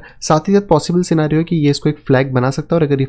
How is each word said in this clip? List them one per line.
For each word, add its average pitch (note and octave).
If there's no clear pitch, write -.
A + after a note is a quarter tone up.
साथ D#3
ही G3
साथ G3+
possible F3
scenario D#3
है E3
कि E3+
ये D3
इसको C#3+
एक D3
flag C3+
बना B2+
सकता D#3+
है E3+
और D3+
अगर C#3
ये C3